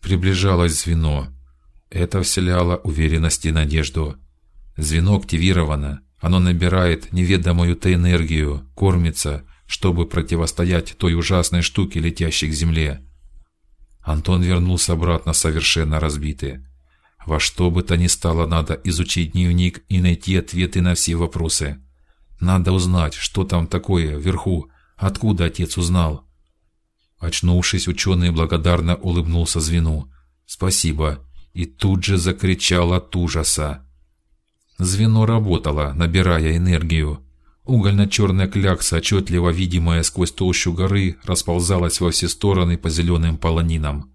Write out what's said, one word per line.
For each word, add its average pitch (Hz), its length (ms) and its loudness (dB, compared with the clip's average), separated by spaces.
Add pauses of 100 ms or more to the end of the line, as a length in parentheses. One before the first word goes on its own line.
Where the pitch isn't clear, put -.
Приближалось 90 800 0
звено. 78 460 0 (640)
Это 87 340 -2
вселяло 87 540 0
уверенность 80 680 0
и 80 60 0
надежду. 76 640 -2 (600)
Звено 82 400 2
активировано. 78 840 0 (180)
Оно 90 200 2
набирает 90 720 0
неведомую-то 87 800 2
энергию, 80 800 0
кормится, 82 720 0 (240)
чтобы 85 400 -2
противостоять 85 920 -2
той 87 160 0
ужасной 87 480 0
штуке, - 380 -2
летящей 80 500 -2
к 78 40 -4
земле. 78 500 -2 (1000)
Антон 80 380 0
вернулся 90 520 0
обратно 82 400 0
совершенно 78 640 0
разбитый. 73 680 -6 (600)
Во 78 140 -2
что 90 320 0
бы 87 120 0
то 90 120 0
ни 87 120 2
стало, 82 380 0
надо 80 380 -2
изучить 85 480 -2
дневник 90 560 0
и 92 140 2
найти 90 340 2
ответы 90 460 0
на 90 120 2
все 85 220 -2
вопросы. 80 680 -4 (600)
Надо 92 320 2
узнать, 90 400 0
что - 320 -4
там 85 200 0
такое 82 520 -2
вверху, 87 520 -2 (280)
откуда 95 480 0
отец - 320 -4
узнал. 85 500 0 (920)
Очнувшись, 87 680 0
ученый 87 440 0
благодарно 82 640 2
улыбнулся 85 680 0
звену. 80 500 0 (340)
"Спасибо", 78 800 -2 (280)
и 90 120 -4
тут 95 380 0
же 98 140 2
закричал 87 760 0
от 90 240 -2
ужаса. 76 720 -2 (880)
Звено 110 480 2
работало, 80 680 0
набирая 82 640 2
энергию. 80 640 0 (420)
Угольно-черная 101 840 2
клякса, 95 500 0
отчетливо 87 520 0
видимая 85 540 0
сквозь 87 300 -2
толщу 90 400 0
горы, 95 500 0
расползалась 87 800 0
во 87 100 2
все 85 160 -2
стороны 90 500 0
по - 120 -4
зеленым 82 480 0
полонинам. 82 760 -2